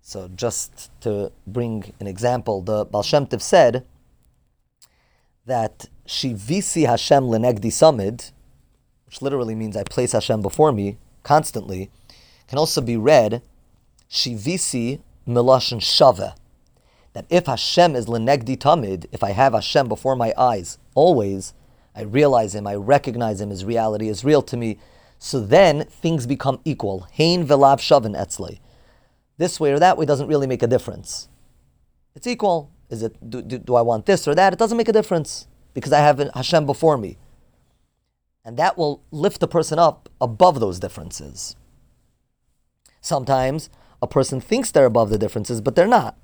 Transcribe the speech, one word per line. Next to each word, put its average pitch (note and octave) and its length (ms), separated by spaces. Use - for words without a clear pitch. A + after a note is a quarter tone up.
So F#2 260
just - 600
to G2+ 300
bring A2+ 540
an G2+ 80
example, A2 540
the G#2 240
Baal G#2 180
Shem C#3+ 240
Tov A#2 140
said B2+ 440
that A#2 400
Shivisi C3+ 800
Hashem C3 380
Lenegdi A2+ 400
Samid, A#2 640
which - 160
literally B2+ 340
means A2 200
"I G2+ 80
place - 300
Hashem A2 280
before D3+ 300
me G2+ 260
constantly," G2 680
can C3 100
also D3+ 240
be A#2 160
read A2+ 460
Shivisi B2 920
Miloshin A#2+ 540
Shave. G2+ 520
That - 160
if F3 160
Hashem D3 500
is A#2 100
Lenegdi A#2+ 520
Tamid, A#2 540
if - 120
I G2+ 80
have A#2 220
Hashem B2 340
before B2+ 280
my A#2 220
eyes A2 400
always, A2+ 580
I G#2+ 60
realize A2+ 540
Him, G#2 100
I G2+ 100
recognize A2+ 680
Him, G#2 80
His F#2+ 160
reality A2 420
is G#2+ 160
real C#3+ 200
to - 120
me, A2+ 220
so - 220
then D3 420
things E3 420
become C3+ 380
equal. G2 480
Hein E3+ 340
velav C#3 340
shavin A2 380
etzlei. - 420
This F3 220
way D3 140
or C#3+ 60
that F3 180
way D#3+ 80
doesn't C#3 220
really C#3 200
make B2+ 160
a A#2+ 40
difference. G#2+ 600
It's - 100
equal. G3+ 460
Is A2 140
it, A2+ 260
do, A#2+ 120
do, B2 180
do B2 160
I A#2+ 60
want A#2 240
this F#3+ 220
or D3 60
that? F3+ 200
It F3 60
doesn't A3+ 180
make A#3 100
a A3+ 60
difference G3+ 540
because C3 200
I C#3+ 60
have D3 200
Hashem D3+ 320
before D3 320
me. G2+ 200
And A#2 120
that D#3+ 200
will D3 340
lift D#3+ 300
the E3+ 60
person D#3+ 300
up E3 320
above C3 420
those F#2 180
differences. D#2 760
Sometimes C3+ 680
a A#2+ 60
person C3 320
thinks - 320
they're C#3+ 140
above A2+ 240
the G#2+ 80
differences, G#2+ 440
but A2+ 140
they're F3+ 100
not. G3 380